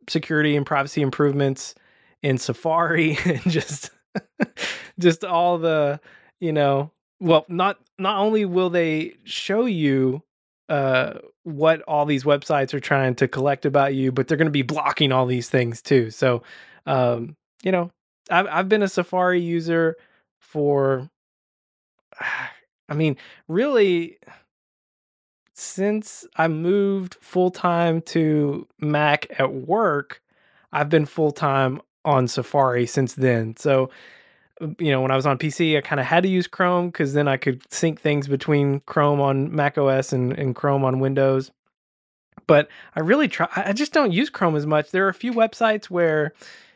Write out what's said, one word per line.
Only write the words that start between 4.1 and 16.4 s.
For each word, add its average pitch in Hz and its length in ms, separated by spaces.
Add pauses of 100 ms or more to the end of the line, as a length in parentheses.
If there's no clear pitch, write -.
<laughs> - 580
just 175 260
all 175 340
the, 151 420 (400)
you 165 120
know, 143 380 (300)
well, 160 280
not, 180 300 (200)
not 196 200
only 214 260
will 180 260
they 160 440 (100)
show - 400
you, 143 580 (460)
uh, 135 460 (300)
what 156 380
all 147 220
these 139 200
websites 143 500
are 139 60
trying 131 340
to 131 120
collect 139 380
about 139 300
you, 131 180
but 131 160
they're 156 80
gonna 156 140
be 143 120
blocking 143 500
all 127 140
these 123 220
things 120 320
too. 120 300
So, 123 320 (440)